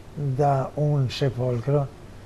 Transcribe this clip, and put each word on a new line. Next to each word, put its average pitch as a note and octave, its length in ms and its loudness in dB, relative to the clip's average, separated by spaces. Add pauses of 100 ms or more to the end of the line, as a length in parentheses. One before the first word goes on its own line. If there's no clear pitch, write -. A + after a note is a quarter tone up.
(140)
da C#3 600 2
un D3 360 2
sepolcro B2+ 760 0 (400)